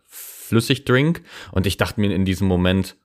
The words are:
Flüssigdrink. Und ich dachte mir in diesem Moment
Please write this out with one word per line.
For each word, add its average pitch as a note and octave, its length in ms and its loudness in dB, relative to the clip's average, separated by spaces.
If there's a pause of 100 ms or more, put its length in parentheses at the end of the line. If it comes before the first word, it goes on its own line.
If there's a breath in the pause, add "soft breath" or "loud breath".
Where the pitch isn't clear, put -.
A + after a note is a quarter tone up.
Flüssigdrink. B2+ 1160 -2 (280 loud breath)
Und F#2+ 140 0
ich F#2+ 120 -2
dachte - 240 -2
mir G2 120 2
in F#2 120 0
diesem F#2+ 220 0
Moment F#2 580 2